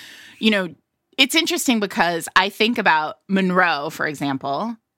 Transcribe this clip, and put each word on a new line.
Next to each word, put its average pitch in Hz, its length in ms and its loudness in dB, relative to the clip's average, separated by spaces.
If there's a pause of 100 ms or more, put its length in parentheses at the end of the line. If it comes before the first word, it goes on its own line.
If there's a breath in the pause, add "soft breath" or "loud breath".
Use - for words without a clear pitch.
(380 loud breath)
you 220 140 2
know, 190 160 -2 (500)
it's 262 160 2
interesting 320 440 0
because 175 560 -2
I 190 140 4
think 226 300 0
about 156 400 0 (100)
Monroe, 180 640 2
for 151 160 -6
example, 143 680 -4 (240)